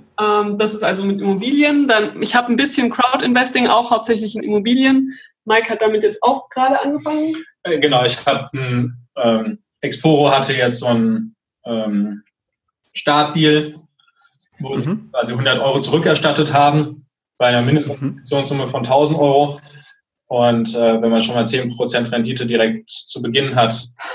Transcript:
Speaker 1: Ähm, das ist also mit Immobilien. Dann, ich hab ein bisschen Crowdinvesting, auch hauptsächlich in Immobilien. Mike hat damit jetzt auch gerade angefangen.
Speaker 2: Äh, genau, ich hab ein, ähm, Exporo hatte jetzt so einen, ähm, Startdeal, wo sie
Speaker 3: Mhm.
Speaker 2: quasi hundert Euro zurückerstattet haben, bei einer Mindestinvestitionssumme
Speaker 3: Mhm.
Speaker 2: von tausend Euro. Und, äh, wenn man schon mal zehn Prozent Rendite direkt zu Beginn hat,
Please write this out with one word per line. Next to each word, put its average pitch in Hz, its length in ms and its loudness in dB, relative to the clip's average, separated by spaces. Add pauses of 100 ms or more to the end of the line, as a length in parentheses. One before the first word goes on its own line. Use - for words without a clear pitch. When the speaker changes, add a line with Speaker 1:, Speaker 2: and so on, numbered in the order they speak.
(180)
Speaker 1:
Ähm, 208 400 0
das 214 160 0
ist 208 80 -4
also 190 220 -2
mit 202 160 -2
Immobilien. 277 680 2
Dann, - 360 0
ich 220 120 -2
hab 240 140 2
ein 233 80 2
bisschen 269 340 0
Crowdinvesting, 254 760 0
auch 233 240 2
hauptsächlich 220 460 0
in 208 60 -6
Immobilien. 262 680 2 (320)
Mike 226 240 0
hat 226 140 -4
damit 214 200 2
jetzt 214 200 0
auch 262 260 0
gerade 262 320 0
angefangen. 302 540 -4 (300)
Speaker 2:
Äh, 165 140 -2
genau, 135 260 2
ich - 200 -2
hab - 300 -2
ein, 127 420 -4 (200)
ähm, 110 420 -2 (220)
Exporo 147 500 2
hatte 135 240 0
jetzt 123 260 0
so 127 60 -4
einen, 113 500 0 (280)
ähm, 104 580 -4 (720)
Startdeal, 151 840 0 (840)
wo - 180 -8
sie 127 120 -4
Speaker 3:
Mhm. 208 240 -8
Speaker 2:
quasi 123 220 -4
hundert 127 240 0
Euro 135 220 0
zurückerstattet 151 720 0
haben, 147 540 2 (320)
bei 123 80 2
einer 123 160 2
Mindestinvestitionssumme 139 1000 -2
Speaker 3:
Mhm. - 40 -8
Speaker 2:
von 127 140 -6
tausend 147 360 2
Euro. 143 420 2 (680)
Und, 120 460 0
äh, 113 260 2
wenn 113 100 0
man 113 120 2
schon 113 120 -2
mal 117 120 0
zehn 127 220 -2
Prozent 120 420 -4
Rendite 123 360 -4
direkt 113 420 0
zu - 340 -10
Beginn 127 320 -2
hat, 120 220 2 (380)